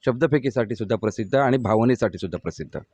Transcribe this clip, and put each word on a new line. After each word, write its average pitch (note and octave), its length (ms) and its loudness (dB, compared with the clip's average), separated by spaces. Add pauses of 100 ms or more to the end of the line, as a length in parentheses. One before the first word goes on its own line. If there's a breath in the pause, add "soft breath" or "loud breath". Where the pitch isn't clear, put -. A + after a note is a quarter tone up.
शब्दफेकीसाठी B2+ 680 0
सुद्धा A2 200 -2
प्रसिद्ध G#2+ 400 -2
आणि C3+ 220 4
भावनेसाठी A2 600 2
सुद्धा F2 200 -8
प्रसिद्ध. - 420 -10 (140)